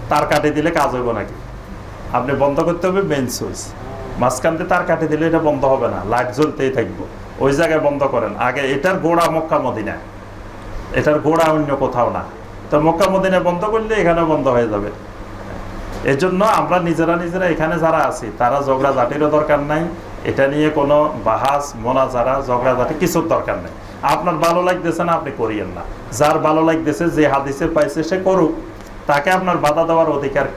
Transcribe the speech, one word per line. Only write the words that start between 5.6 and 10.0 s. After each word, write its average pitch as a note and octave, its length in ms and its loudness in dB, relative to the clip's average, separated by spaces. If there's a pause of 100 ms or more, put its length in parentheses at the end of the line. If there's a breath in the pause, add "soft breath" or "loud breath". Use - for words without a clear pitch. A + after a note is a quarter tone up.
হবে B2 240 2
না, G2 80 -2 (120)
লাইট B2 260 0
জ্বলতেই C#3 360 0
থাকবো। F#2+ 360 -4 (320)
ওই C#3 140 2
জায়গায় D#3 280 2
বন্ধ C#3+ 220 0
করেন। A#2+ 340 0
আগে B2+ 240 0
এটার D3 380 0
গোড়া E3 320 2
মক্কা D#3+ 280 0
মদিনা, A2 340 -4 (1000)